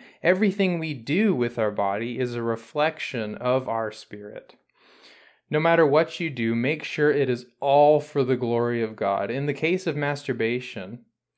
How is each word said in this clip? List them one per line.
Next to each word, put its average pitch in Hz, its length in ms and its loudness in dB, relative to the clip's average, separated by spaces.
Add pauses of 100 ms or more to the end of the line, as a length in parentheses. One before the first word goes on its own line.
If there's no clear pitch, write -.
(240)
everything 185 560 2
we 160 160 -6
do 156 400 2
with 120 240 -2
our 107 120 0
body 104 460 -2
is 123 160 -2
a 120 80 -4
reflection 117 960 -4
of 127 340 0
our 113 220 -4
spirit. - 640 -16 (920)
No 151 100 0
matter 165 260 2
what 156 360 2
you 165 80 -2
do, 117 260 0
make 139 300 -2
sure 151 260 2
it 139 180 2
is 123 180 -4 (120)
all 143 400 6
for 147 240 -2
the 127 140 2
glory 120 440 0
of 110 140 -4
God. 98 340 0
In 135 180 -4
the 143 60 0
case 170 320 -2
of 156 120 -2
masturbation, 123 1080 -4 (340)